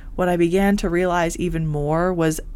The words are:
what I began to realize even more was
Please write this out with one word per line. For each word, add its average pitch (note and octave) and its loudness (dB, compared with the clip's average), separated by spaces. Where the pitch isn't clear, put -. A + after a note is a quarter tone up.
what F#3 0
I F3 2
began F#3+ 4
to G3+ -2
realize F3 0
even E3 -2
more D#3 0
was D#3+ 0